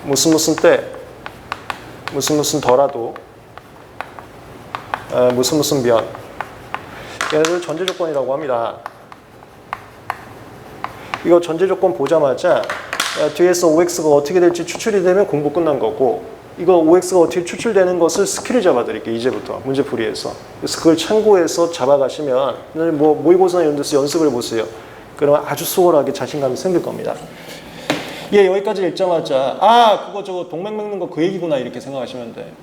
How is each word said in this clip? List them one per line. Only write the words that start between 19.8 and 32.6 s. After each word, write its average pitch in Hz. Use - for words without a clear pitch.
풀이에서. 113
그래서 -
그걸 160
참고해서 170
잡아가시면, 135
뭐 151
모의고사나 180
이런 147
데서 143
연습을 147
보세요. 117
그러면 143
아주 143
수월하게 160
자신감이 131
생길 175
겁니다. -
예, 202
여기까지 196
읽자마자 147
"아, 220
그거 190
저거 180
동맹 196
맺는 208
거 175
그 151
얘기구나." 170
이렇게 123
생각하시면 123
돼. 101